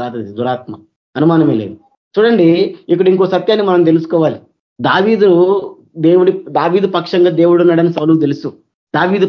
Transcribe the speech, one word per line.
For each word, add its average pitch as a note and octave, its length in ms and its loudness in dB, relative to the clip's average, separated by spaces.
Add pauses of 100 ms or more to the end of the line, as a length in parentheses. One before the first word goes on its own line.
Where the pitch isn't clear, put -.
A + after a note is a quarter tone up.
కాదు A#2+ 220 -10
అది, G2+ 160 -16
దురాత్మ, B2+ 340 -6 (440)
అనుమానమే D3+ 440 2
లేదు. F#2+ 160 -12 (380)
చూడండి, G#3 340 2 (420)
ఇక్కడ F3 220 0
ఇంకో F#3 120 0 (100)
సత్యాన్ని G#3 340 -2
మనం F3+ 220 2
తెలుసుకోవాలి. D#3+ 500 -2 (380)
దావీదు F#3+ 500 0 (800)
దేవుడి, F3+ 240 4 (260)
దావీదు F3 300 0 (100)
పక్షంగా F3 420 0
దేవుడు F3 240 4
ఉన్నాడని E3+ 360 2
సౌలుకు D#3+ 280 2
తెలుసు. C#3+ 220 -6 (460)
దావీదు F3+ 340 0